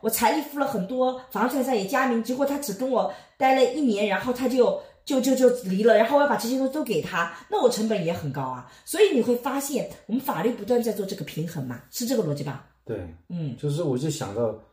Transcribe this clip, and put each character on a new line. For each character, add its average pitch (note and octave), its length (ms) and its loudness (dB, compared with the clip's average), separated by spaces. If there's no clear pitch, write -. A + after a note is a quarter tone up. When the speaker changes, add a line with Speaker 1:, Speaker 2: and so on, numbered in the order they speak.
Speaker 1:
我 A3 80 -2
彩 - 240 2
礼 D4+ 100 0
付 C#4 160 -8
了 C#4 80 0
很 F#3 200 -2
多， B3+ 340 0
房 G#3+ 200 0
产 C#4 120 0
上 B3 140 0
也 F#3+ 100 -2
加 B3+ 200 0
名， A3+ 180 0
结 B3+ 100 -2
果 C#4 120 0
他 C#4+ 120 -2
只 G#3 140 -6
跟 C4 180 -4
我 G3+ 220 0
待 C4 180 4
了 C4 200 4
一 D#4 60 -4
年， G#3+ 260 2
然 G3+ 120 0
后 B3 140 -2
他 B3+ 160 -2
就， A3+ 320 4
就， C4+ 160 0
就， C4 140 4
就 B3+ 160 6
离 F#3+ 180 0
了， A3 160 8
然 A3+ 100 6
后 C#4+ 80 2
我 C#4 60 6
要 - 40 4
把 G#3 100 2
这 A3 120 -4
些 C4 80 0
东 C4 100 0
西 C4 60 -2
都 D#4 100 -4
给 G3 200 -2
他， E3+ 280 -4
那 G#4 120 0
我 B3 60 6
成 A3 180 0
本 G#3 160 0
也 E3 80 -2
很 D#3 220 -4
高 C#3 100 -6
啊。 B2+ 300 -10
所 F#4+ 160 4
以 G4 120 8
你 A#3+ 60 4
会 A#3+ 160 2
发 C4+ 240 -4
现 B3 300 -4
我 G#3 80 -4
们 C4 80 -2
法 E3 200 -4
律 A#3 80 2
不 G#3 140 -6
断 A#3 180 2
在 A3+ 100 -2
做 G3 120 -4
这 G3 100 -6
个 D3+ 120 -8
平 E3 200 -6
衡 D#3 200 -8
嘛， B2 240 -10
是 A#3+ 160 -6
这 B3 100 0
个 G#3+ 60 2
逻 D3 120 0
辑 C#3+ 80 -6
吧？ C#3 240 -10
Speaker 2:
对。 G2 200 -6
Speaker 1:
嗯。 D#3 300 -6
Speaker 2:
就 D3 100 -4
是 D3 140 -2
我 C3 160 -2
就 D#3 100 -2
想 G2+ 260 -6
到 A2 240 -2